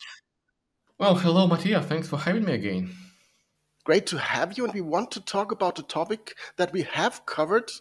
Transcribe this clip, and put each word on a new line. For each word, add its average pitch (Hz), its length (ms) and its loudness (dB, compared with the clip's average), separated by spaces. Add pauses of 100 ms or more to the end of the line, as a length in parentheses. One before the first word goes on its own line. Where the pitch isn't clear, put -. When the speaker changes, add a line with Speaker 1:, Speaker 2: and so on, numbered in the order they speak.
(960)
Speaker 1:
Well, 190 160 6
hello, 180 320 6
Matthias. 170 400 2
Thanks 156 220 -4
for 143 100 -4
having 196 280 0
me 170 80 0
again. 95 360 -2 (960)
Speaker 2:
Great 165 240 4
to 165 100 -4
have 147 400 -2
you, 254 80 -2
and 226 80 -4
we 202 80 -4
want 170 300 -2
to 202 100 -10
talk 202 300 -2
about 185 260 -2
a 156 60 -12
topic 165 520 -6 (220)
that 175 160 0
we 190 80 -2
have 160 460 -2
covered 185 420 0 (120)